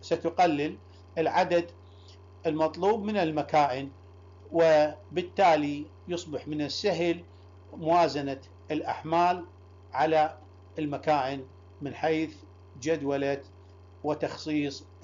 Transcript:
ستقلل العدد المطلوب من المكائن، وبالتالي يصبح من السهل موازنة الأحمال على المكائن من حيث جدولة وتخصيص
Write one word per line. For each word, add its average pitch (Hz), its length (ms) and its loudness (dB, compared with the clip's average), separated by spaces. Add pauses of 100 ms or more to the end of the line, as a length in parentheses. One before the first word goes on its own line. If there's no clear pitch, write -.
ستقلل 165 760 0 (420)
العدد 170 520 2 (760)
المطلوب 170 580 0
من 208 120 -2
المكائن، 147 760 0 (600)
وبالتالي 151 1300 4 (220)
يصبح 165 400 -8
من 151 140 -4
السهل 170 640 -2 (520)
موازنة 147 640 0 (300)
الأحمال 170 720 0 (480)
على 156 460 2 (400)
المكائن 139 680 -2 (380)
من 135 120 -10
حيث 160 420 -2 (440)
جدولة 139 640 -2 (640)
وتخصيص 147 840 -4 (180)